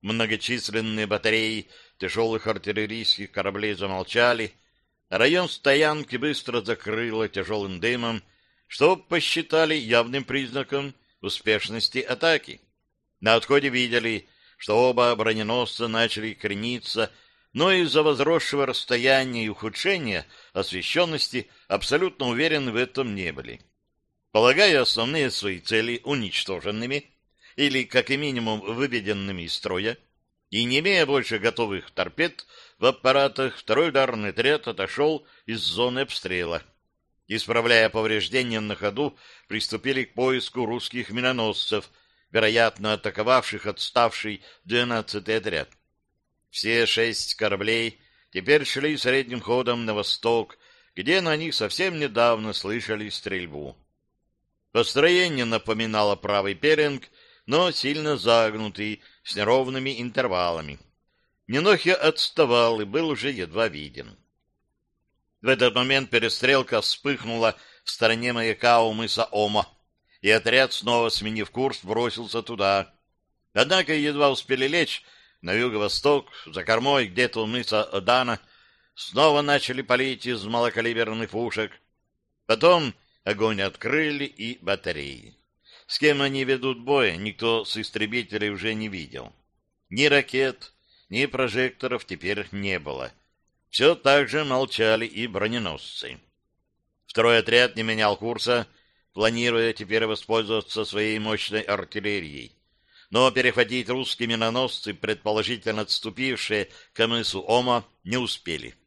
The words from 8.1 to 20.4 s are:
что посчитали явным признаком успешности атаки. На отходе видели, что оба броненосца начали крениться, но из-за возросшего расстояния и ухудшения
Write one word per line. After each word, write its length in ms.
что 300
посчитали 800
явным 500
признаком 680
успешности 800
атаки. 640
На 140
отходе 340
видели, 600
что 320
оба 260
броненосца 720
начали 440
крениться, 800
но 180
из-за 320
возросшего 640
расстояния 800
и 40
ухудшения 760